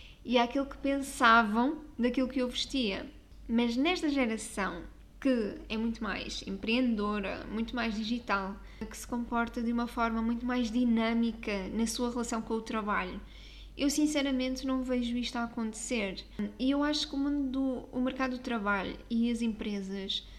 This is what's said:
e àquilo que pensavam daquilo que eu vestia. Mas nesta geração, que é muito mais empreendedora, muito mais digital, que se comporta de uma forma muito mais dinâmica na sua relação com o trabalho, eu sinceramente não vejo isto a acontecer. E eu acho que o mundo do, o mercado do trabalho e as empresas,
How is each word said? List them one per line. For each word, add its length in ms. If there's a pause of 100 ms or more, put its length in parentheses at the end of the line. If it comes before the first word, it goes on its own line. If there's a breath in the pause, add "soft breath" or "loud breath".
(240 loud breath)
e 140
àquilo 260
que 140
pensavam 1000 (200)
daquilo 300
que 120
eu 80
vestia. 560 (440)
Mas 280
nesta 320
geração, 760 (360)
que 360 (120)
é 80
muito 260
mais 440
empreendedora, 1040
muito 240
mais 220
digital, 580 (340 loud breath)
que 80
se 100
comporta 540
de 120
uma 160
forma 340
muito 240
mais 240
dinâmica 1000
na 160
sua 240
relação 300
com 140
o 80
trabalho, 580 (580 loud breath)
eu 100
sinceramente 800
não 160
vejo 340
isto 200
a 80
acontecer. 800 (340 loud breath)
E 140
eu 100
acho 260
que 60
o 40
mundo 300
do, 480
o 40
mercado 320
do 100
trabalho 560 (100)
e 220
as 100
empresas, 840 (120)